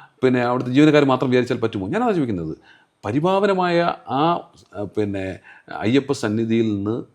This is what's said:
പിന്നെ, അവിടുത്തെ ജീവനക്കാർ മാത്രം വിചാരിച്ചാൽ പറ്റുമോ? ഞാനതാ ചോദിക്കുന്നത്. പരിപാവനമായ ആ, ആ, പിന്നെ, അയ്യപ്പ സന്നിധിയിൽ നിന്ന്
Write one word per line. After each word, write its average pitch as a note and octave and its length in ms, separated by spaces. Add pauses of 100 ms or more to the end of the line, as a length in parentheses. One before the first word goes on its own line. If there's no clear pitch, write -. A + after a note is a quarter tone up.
(220)
പിന്നെ, B2+ 180
അവിടുത്തെ B2 300
ജീവനക്കാർ D3 340
മാത്രം C3 260
വിചാരിച്ചാൽ B2 280
പറ്റുമോ? G#2+ 300
ഞാനതാ A3 240
ചോദിക്കുന്നത്. G2+ 440 (480)
പരിപാവനമായ F3+ 760 (280)
ആ, C3 120
ആ, E3+ 300 (460)
പിന്നെ, G2 420 (340)
അയ്യപ്പ B2+ 400
സന്നിധിയിൽ A2+ 640
നിന്ന് G#2 260 (120)